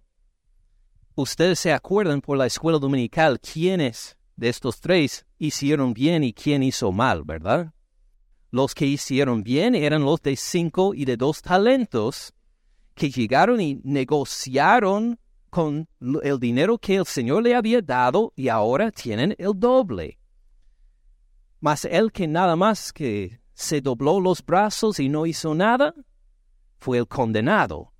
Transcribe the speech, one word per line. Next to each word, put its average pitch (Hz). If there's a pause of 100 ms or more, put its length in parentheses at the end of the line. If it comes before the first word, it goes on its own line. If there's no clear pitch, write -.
(1160)
Ustedes 160
se 170
acuerdan 156
por 139
la 131
escuela 160
dominical 139
quiénes 165 (180)
de 117
estos -
tres 165 (100)
hicieron 139
bien 151
y 117
quién 143
hizo 123
mal, 98
¿verdad? 95 (800)
Los 135
que 147
hicieron 135
bien 156
eran 151
los 151
de 139
cinco 185
y 143
de 123
dos 135
talentos, 190 (640)
que 147
llegaron 139
y 143
negociaron 151 (320)
con 156 (120)
l-, 135
el 139
dinero 131
que 190
el 190
Señor 139
le 240
había 233
dado 135
y 131
ahora 120
tienen 123
el 196
doble. 190 (1400)
Mas 196
el 208
que 175
nada 165
más 202
que 104 (140)
se -
dobló 139
los 185
brazos 208
y 135
no 151
hizo 160
nada, 247 (840)
fue 127
el 120
condenado, 113